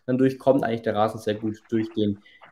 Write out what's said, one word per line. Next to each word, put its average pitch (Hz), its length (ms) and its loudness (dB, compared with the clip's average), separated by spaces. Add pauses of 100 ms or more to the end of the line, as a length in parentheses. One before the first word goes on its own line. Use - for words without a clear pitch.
Dadurch 131 320 2
kommt 139 240 4
eigentlich 113 200 -4
der 107 120 -2
Rasen 110 240 0
sehr 107 160 -2
gut 107 360 -6
durch 110 200 -2
den 104 300 -2 (320)